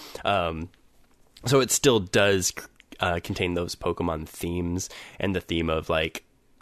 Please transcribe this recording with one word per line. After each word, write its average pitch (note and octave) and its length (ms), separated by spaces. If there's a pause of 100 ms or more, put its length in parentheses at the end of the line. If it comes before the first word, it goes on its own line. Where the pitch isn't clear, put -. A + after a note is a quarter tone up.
(260)
Um, F2 440 (760)
so C3+ 140
it B2 120
still A#2+ 280
does, G2 540 (460)
uh, F2 240
contain F#2 300
those F2 220
Pokemon E2+ 520
themes F2 640 (300)
and G2 160
the F2 60
theme E2 280
of, D#2+ 200
like, D#2+ 340 (380)